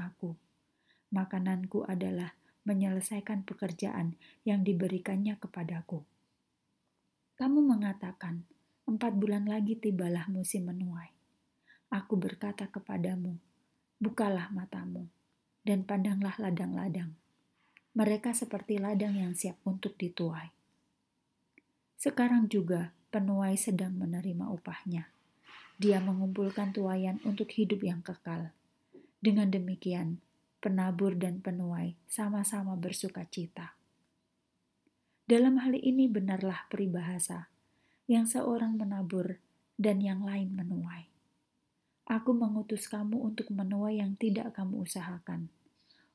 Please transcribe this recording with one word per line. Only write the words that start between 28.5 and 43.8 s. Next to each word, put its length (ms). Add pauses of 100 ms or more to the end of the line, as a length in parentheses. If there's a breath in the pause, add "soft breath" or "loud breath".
Dengan 320
demikian, 720 (400)
penabur 560
dan 240
penuai 640
sama-sama 720
bersuka 480
cita." 480 (1500)
Dalam 340
hal 160
ini 300
benarlah 640
peribahasa, 800 (580)
"Yang 300
seorang 420
menabur 600 (340)
dan 240
yang 240
lain 320
menuai." 540 (1000)
Aku 240
mengutus 560
kamu 320
untuk 320
menuai 480